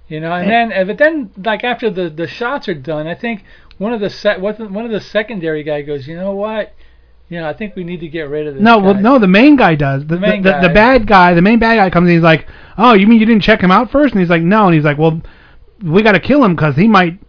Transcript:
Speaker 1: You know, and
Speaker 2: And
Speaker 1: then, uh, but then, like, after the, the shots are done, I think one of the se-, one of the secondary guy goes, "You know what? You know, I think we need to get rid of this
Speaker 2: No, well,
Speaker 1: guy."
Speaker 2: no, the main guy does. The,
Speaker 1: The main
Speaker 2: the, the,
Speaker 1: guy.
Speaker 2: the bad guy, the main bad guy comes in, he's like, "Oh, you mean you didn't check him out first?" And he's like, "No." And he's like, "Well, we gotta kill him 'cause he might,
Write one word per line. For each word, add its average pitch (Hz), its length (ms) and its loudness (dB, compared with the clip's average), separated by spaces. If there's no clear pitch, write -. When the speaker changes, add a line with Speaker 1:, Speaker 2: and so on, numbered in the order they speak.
Speaker 1:
You 156 120 -10
know, 165 120 -8
and 180 180 -4
Speaker 2:
And 233 220 0
Speaker 1:
then, 185 80 -4
uh, 190 40 0
but 208 140 -8
then, 302 320 -2
like, 214 200 -6
after 240 260 -4
the, 180 180 -6
the 160 200 -8
shots 262 400 -10
are 190 60 -4
done, 156 340 -10
I - 60 -8
think 233 300 -10
one 208 140 -6
of 233 80 -6
the 202 100 -4
se-, 208 280 -4
one 208 460 -8
of 240 80 -10
the 196 80 -6
secondary 170 640 -6
guy 147 180 -6
goes, 143 240 -10
"You 160 100 -14
know 190 160 -8
what? 208 400 -8
You 170 120 -12
know, 160 80 -8
I 151 60 -8
think 202 200 -12
we 185 80 -12
need 175 180 -10
to 170 80 -12
get 151 200 -10
rid 151 180 -6
of 147 80 -10
this 135 80 -10
Speaker 2:
No, 226 160 4
well, 196 160 2
Speaker 1:
guy." 196 60 -4
Speaker 2:
no, 254 180 4
the 208 80 2
main 233 300 6
guy 196 180 4
does. 139 320 -2
The, 160 100 -4
Speaker 1:
The 180 40 -6
main 208 220 -2
Speaker 2:
the, 190 80 2
the, - 20 2
Speaker 1:
guy. 180 160 0
Speaker 2:
the 165 60 0
bad 226 340 4
guy, 180 260 4
the 170 80 4
main 220 160 4
bad 226 180 2
guy 190 140 2
comes 175 180 2
in, 175 60 4
he's 165 80 2
like, 160 240 2
"Oh, 240 160 4
you 196 140 4
mean 233 100 6
you 214 80 2
didn't 220 160 2
check 214 180 2
him 180 120 2
out 214 180 0
first?" 277 240 0
And 202 60 0
he's 170 100 0
like, 170 120 0
"No." 202 240 2
And 175 80 4
he's 151 100 2
like, 143 140 0
"Well, 160 220 0
we 175 200 0
gotta 214 180 2
kill 277 240 2
him 185 100 2
'cause 151 220 -2
he 185 100 2
might, 185 320 2